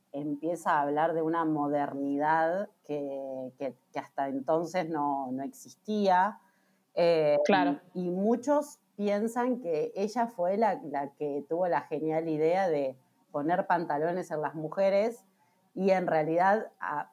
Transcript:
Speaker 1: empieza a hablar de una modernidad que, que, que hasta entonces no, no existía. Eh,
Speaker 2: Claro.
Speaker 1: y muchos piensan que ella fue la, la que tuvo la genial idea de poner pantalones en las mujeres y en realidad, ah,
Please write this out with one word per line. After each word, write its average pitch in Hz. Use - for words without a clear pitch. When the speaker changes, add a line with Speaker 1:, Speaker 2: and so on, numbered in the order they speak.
Speaker 1:
empieza 151
a 147
hablar 147
de 165
una 165
modernidad 147
que, 135
que, 131
que 147
hasta 139
entonces 160
no, 143
no 135
existía. 202
Eh, 156
Speaker 2:
Claro. 180
Speaker 1:
y 180
muchos 233
piensan 226
que 156
ella 220
fue 190
la, 208
la 143
que 143
tuvo 175
la 160
genial 156
idea 165
de 143
poner 170
pantalones 170
en 151
las 143
mujeres 196
y 190
en 185
realidad, 170
ah, 147